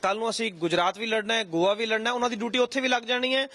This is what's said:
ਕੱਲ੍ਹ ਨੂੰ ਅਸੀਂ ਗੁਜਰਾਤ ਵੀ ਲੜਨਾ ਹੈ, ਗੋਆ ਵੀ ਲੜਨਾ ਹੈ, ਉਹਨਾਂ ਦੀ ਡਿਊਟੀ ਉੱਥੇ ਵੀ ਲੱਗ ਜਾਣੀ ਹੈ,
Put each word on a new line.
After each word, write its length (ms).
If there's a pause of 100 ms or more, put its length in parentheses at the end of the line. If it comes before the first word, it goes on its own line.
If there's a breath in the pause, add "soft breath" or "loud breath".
ਕੱਲ੍ਹ 180
ਨੂੰ 100
ਅਸੀਂ 220
ਗੁਜਰਾਤ 460
ਵੀ 80
ਲੜਨਾ 280
ਹੈ, 100
ਗੋਆ 300
ਵੀ 120
ਲੜਨਾ 240
ਹੈ, 40
ਉਹਨਾਂ 160
ਦੀ 60
ਡਿਊਟੀ 220
ਉੱਥੇ 220
ਵੀ 80
ਲੱਗ 140
ਜਾਣੀ 320
ਹੈ, 200